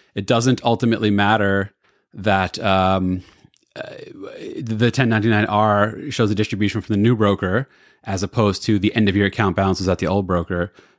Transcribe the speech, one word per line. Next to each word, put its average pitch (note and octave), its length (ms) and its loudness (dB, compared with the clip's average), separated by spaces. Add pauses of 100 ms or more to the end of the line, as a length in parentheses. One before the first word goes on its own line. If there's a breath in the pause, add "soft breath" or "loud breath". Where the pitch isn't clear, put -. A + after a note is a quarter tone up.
(140)
It G2+ 140 -6
doesn't A#2+ 360 2
ultimately A2+ 460 0
matter G2+ 640 2 (400)
that, F#2+ 460 -2
um, F#2 640 0 (520 soft breath)
uh, - 200 -14 (640)
the A2+ 300 0
ten B2 180 2
ninety-nine A2 360 2
R G#2+ 640 0
shows A2 180 2
a G2+ 60 -2
distribution G#2 460 -2
from A2 120 -6
the G2+ 80 2
new A#2 140 4
broker G2+ 520 0 (360 soft breath)
as F#2+ 180 -6
opposed G2+ 420 0
to G#2+ 140 0
the G2+ 160 0
end A2 140 2
of F#2+ 80 2
year G2+ 120 4
account F#2+ 280 0
balances F#2+ 320 0
at F2+ 120 0
the F2+ 80 -2
old F#2+ 200 0
broker. F2 460 -4 (260 soft breath)